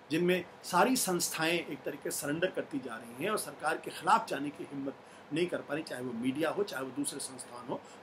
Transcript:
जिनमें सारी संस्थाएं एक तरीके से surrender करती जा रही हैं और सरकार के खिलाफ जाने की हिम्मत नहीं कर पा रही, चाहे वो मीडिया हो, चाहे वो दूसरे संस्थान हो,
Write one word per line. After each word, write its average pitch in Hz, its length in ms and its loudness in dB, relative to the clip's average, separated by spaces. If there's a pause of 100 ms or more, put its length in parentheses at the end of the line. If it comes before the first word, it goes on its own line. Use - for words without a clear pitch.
(120)
जिनमें 175 340 4 (180)
सारी 208 320 6
संस्थाएं 170 640 2
एक 147 240 -6
तरीके 151 280 -4
से - 100 -4
surrender 160 260 0
करती 143 320 -4
जा 123 160 -6
रही 117 280 -10
हैं 214 80 0
और 214 60 2
सरकार 151 400 -2
के 151 140 -8
खिलाफ 180 360 6
जाने 143 220 -2
की - 140 -10
हिम्मत 139 300 -6 (400)
नहीं 170 140 4
कर 151 140 -2
पा - 120 -6
रही, 156 100 -2
चाहे 131 200 -6
वो 123 100 -4
मीडिया 131 360 2
हो, 143 140 0
चाहे 135 200 -4
वो 135 60 -4
दूसरे 139 300 -4
संस्थान 123 480 -10
हो, 185 140 -4 (220)